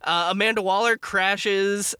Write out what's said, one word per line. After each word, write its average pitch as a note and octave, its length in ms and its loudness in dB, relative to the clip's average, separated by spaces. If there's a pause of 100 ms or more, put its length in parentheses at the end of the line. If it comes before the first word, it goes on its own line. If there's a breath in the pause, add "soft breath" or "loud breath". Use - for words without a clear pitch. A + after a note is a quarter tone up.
Uh, E3+ 280 0
Amanda G#3+ 300 0
Waller G3+ 360 2
crashes G3 1040 0